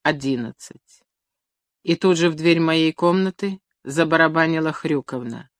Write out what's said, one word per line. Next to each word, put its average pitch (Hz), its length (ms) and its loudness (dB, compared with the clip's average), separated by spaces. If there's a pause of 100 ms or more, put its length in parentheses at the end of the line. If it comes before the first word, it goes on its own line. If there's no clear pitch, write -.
Одиннадцать. 135 1000 -6 (800)
И 170 120 2
тут 180 220 2
же 170 140 2
в 156 40 -6
дверь 165 240 2
моей 160 320 2
комнаты 190 720 -2 (220)
забарабанила 160 880 2
Хрюковна. 127 880 -6